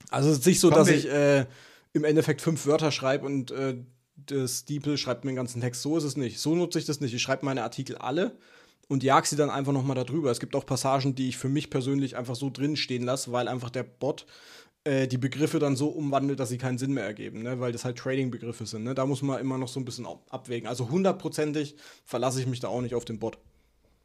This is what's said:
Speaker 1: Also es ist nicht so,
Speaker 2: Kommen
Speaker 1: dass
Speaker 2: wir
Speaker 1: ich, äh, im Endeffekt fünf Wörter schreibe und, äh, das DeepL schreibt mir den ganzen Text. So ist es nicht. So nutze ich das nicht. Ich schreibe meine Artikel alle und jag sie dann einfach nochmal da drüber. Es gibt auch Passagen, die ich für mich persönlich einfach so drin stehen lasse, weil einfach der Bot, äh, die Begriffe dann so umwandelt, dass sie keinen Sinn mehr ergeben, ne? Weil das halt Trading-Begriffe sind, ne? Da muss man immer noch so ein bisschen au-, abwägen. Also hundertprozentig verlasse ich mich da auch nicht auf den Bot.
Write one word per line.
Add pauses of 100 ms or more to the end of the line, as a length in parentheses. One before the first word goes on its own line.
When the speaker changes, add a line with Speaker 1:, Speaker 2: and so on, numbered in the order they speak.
(100)
Speaker 1:
Also
es
ist
nicht
so,
Speaker 2:
Kommen
Speaker 1:
dass
Speaker 2:
wir
Speaker 1:
ich,
äh, (480)
im
Endeffekt
fünf
Wörter
schreibe
und,
äh, (380)
das
DeepL
schreibt
mir
den
ganzen
Text.
So
ist
es
nicht.
So
nutze
ich
das
nicht.
Ich
schreibe
meine
Artikel
alle (480)
und
jag
sie
dann
einfach
nochmal
da
drüber.
Es
gibt
auch
Passagen,
die
ich
für
mich
persönlich
einfach
so
drin
stehen
lasse,
weil
einfach
der
Bot, (600)
äh,
die
Begriffe
dann
so
umwandelt,
dass
sie
keinen
Sinn
mehr
ergeben,
ne?
Weil
das
halt
Trading-Begriffe
sind,
ne?
Da
muss
man
immer
noch
so
ein
bisschen
au-,
abwägen.
Also
hundertprozentig (300)
verlasse
ich
mich
da
auch
nicht
auf
den
Bot. (680)